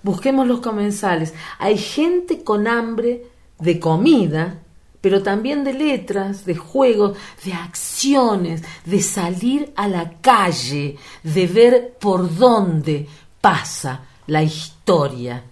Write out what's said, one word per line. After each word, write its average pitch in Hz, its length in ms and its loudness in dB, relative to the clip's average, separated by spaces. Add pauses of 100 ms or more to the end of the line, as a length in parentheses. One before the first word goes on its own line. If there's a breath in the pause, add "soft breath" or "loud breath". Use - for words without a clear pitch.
Busquemos 262 440 0
los 240 140 0
comensales. 202 720 -2 (240 loud breath)
Hay 208 180 0
gente 339 640 -2
con 208 240 0
hambre 233 600 -2 (320 loud breath)
de 165 200 0
comida, 170 800 2 (420)
pero 196 200 2
también 226 420 -2
de 269 100 -2
letras, 202 720 -4
de 175 80 -2
juegos, 208 640 2 (260 loud breath)
de 185 80 -8
acciones, 180 1080 0 (240 loud breath)
de 175 160 2
salir 208 720 -2
a 202 100 -2
la 170 360 -4
calle, 143 760 0 (280 loud breath)
de 170 220 0
ver 240 540 4
por 180 380 0
dónde 165 680 2 (360 loud breath)
pasa 143 640 -2 (220 soft breath)
la 156 140 2
historia. 127 1080 -2